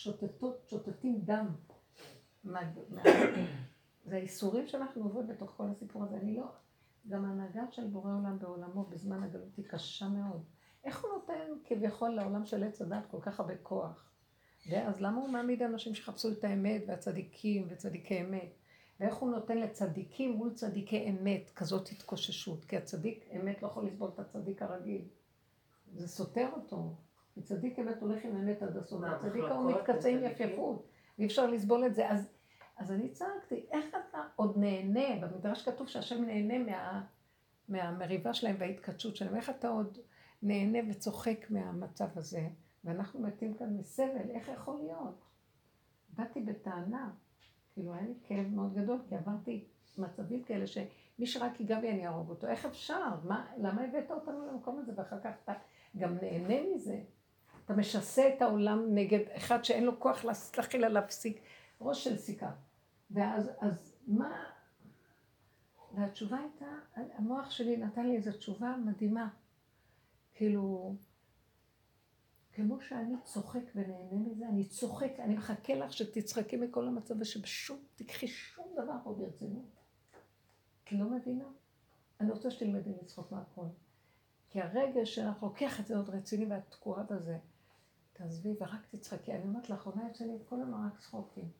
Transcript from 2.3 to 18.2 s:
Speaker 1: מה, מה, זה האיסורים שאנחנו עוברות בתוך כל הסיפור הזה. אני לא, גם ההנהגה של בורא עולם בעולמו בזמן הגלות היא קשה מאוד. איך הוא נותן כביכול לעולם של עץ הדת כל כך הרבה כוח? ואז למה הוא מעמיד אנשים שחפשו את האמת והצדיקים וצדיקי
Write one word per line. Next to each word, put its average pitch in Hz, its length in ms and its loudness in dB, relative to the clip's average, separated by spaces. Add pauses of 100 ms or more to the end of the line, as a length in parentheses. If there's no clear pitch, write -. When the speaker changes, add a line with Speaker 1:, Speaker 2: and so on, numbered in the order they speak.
Speaker 1:
מה, 180 160 -4 (300)
מה, 185 120 -8 (1040)
זה 196 100 -4
האיסורים 202 520 0
שאנחנו 262 360 -4
עוברות 214 240 0
בתוך 202 300 -8
כל 208 140 -4
הסיפור 208 320 -6
הזה. 202 140 -4
אני 208 200 0
לא, 254 60 -4 (680)
גם 196 160 0
ההנהגה 196 460 -2
של 233 160 -6
בורא 196 240 -2
עולם 202 280 0
בעולמו 180 440 -4
בזמן 190 400 -4
הגלות 185 340 -8
היא 202 100 -6
קשה - 400 -6
מאוד. 196 360 0 (400)
איך - 200 -6
הוא 415 80 0
נותן 381 220 -4 (320)
כביכול 214 440 2
לעולם 208 360 0
של 208 180 0
עץ 208 180 -2
הדת 202 300 -2
כל - 100 -6
כך 196 180 -4
הרבה 180 180 -2
כוח? - 520 -4 (600)
ואז 202 320 0
למה 214 200 2
הוא 277 80 -2
מעמיד 247 340 2
אנשים 226 320 -2
שחפשו - 360 -2
את 208 120 -4
האמת 202 440 2
והצדיקים 190 800 0
וצדיקי 180 520 -2